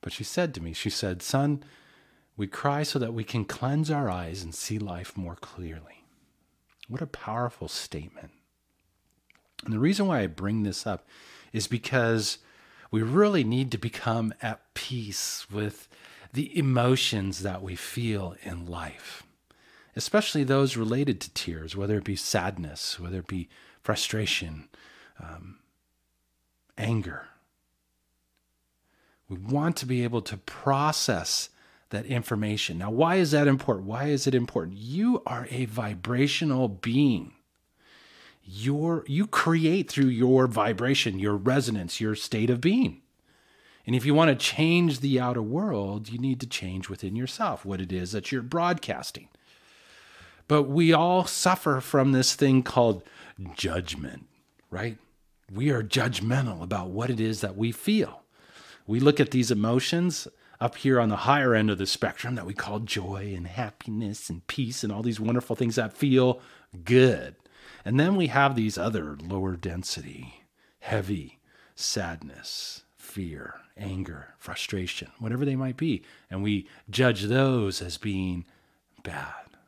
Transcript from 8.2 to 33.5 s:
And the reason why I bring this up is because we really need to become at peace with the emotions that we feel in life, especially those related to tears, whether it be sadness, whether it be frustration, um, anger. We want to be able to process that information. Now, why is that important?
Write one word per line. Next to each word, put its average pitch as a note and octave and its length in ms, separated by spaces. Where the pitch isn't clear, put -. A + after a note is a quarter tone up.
And A2 100
the G#2+ 60
reason G3 260
why D#3+ 140
I F#2+ 80
bring G2 340
this G2 240
up G2 220
is G#2+ 140
because A#2 720
we A2 100
really F3+ 400
need B2 300
to A2 60
become A2+ 600
at - 340
peace - 760
with G#2 380
the C#3 240
emotions B2 840
that F#2+ 220
we F#2+ 120
feel G#2 680
in F2 240
life, E2+ 560
especially D#3 500
those C3+ 320
related A#2 420
to - 140
tears, D#2+ 420
whether G2+ 220
it F#2+ 80
be G2 120
sadness, F2+ 840
whether F2+ 200
it F2 60
be F2+ 220
frustration, F#2+ 840
um, F2 400
anger. A2 520
We F#2+ 100
want C#3+ 400
to C3 80
be B2 180
able A#2 180
to - 140
process C3+ 1120
that G#2 160
information. G#2+ 760
Now, F#2+ 120
why D#3 260
is F3 140
that D3 160
important? B2+ 400